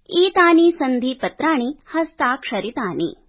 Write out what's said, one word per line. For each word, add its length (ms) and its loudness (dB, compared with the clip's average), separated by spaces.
एतानि 640 4
सन्धिपत्राणि 1000 -4
हस्ताक्षरितानि। 1200 -4